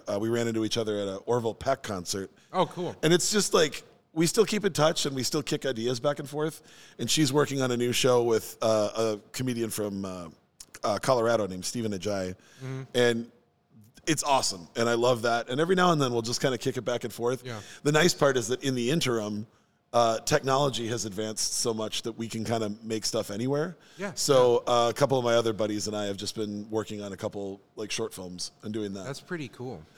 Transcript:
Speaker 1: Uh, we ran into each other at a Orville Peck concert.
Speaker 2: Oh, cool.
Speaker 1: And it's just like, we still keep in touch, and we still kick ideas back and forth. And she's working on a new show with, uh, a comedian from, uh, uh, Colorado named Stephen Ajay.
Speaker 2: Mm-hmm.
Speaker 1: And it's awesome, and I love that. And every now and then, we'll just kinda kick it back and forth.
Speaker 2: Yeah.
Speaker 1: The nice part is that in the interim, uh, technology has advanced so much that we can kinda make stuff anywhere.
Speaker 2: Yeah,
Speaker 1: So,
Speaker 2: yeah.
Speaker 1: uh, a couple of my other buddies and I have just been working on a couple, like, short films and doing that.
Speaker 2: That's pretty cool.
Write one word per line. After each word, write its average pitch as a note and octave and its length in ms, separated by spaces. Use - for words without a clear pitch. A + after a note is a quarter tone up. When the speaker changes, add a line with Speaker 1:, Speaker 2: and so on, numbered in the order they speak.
Speaker 1:
Uh, G#2 120
we A2+ 100
ran A#2 180
into A2+ 160
each G#2+ 140
other G#2+ 200
at G2+ 120
a F#2+ 60
Orville A#2 280
Peck - 300
concert. F#2+ 480
Speaker 2:
Oh, F3 140
cool. E3+ 360
Speaker 1:
And D#3 80
it's - 200
just G#3 220
like, D#3+ 300
we E3 140
still G3+ 180
keep G#3 200
in F3+ 80
touch, D3+ 320
and C#3 100
we C3 80
still D3 200
kick - 220
ideas A#2+ 340
back C#3+ 200
and D3 100
forth. D3+ 320
And A#2+ 100
she's D3 240
working C#3 280
on B2+ 100
a A#2+ 60
new A#2+ 140
show B2 320
with, A2+ 380
uh, A2 560
a - 20
comedian A#2 380
from, G2+ 340
uh, F#2 220
uh, G#2+ 160
Colorado A#2 480
named F#2 180
Stephen A2+ 260
Ajay. F#2+ 420
Speaker 2:
Mm-hmm. C3 180
Speaker 1:
And A#2+ 340
it's D#3 160
awesome, A2 520
and A#2 140
I A#2+ 60
love A#2 280
that. A#2 260
And C3 120
every F3 140
now F3+ 160
and D3+ 100
then, C3 120
we'll A#2 100
just A#2+ 180
kinda C3 160
kick C3 200
it B2 40
back A#2+ 220
and A#2 100
forth. A#2+ 320
Speaker 2:
Yeah. A#2 140
Speaker 1:
The D3 80
nice D#3+ 220
part C#3 240
is A2+ 100
that B2 160
in C3+ 100
the A#2+ 160
interim, A2+ 560
uh, A2+ 260
technology C3+ 680
has A2 180
advanced G#2+ 500
so A#2 200
much G#2+ 280
that A#2 100
we A#2 140
can A2 160
kinda A2 280
make A2 240
stuff G#2+ 240
anywhere. C#3 480
Speaker 2:
Yeah, F#3 180
Speaker 1:
So, B2 500
Speaker 2:
yeah. - 80
Speaker 1:
uh, A#2+ 160
a A2 40
couple C3 260
of A#2+ 40
my A#2 120
other A2+ 180
buddies G#2 340
and G#2+ 80
I G#2 100
have G2 120
just G2+ 160
been G#2 380
working G#2+ 300
on G2+ 120
a F#2 40
couple, G2+ 440
like, A2 160
short A2 220
films F2+ 380
and G#2+ 100
doing G#2 200
that. F#2+ 120
Speaker 2:
That's C3+ 160
pretty D#3 280
cool. A#2+ 340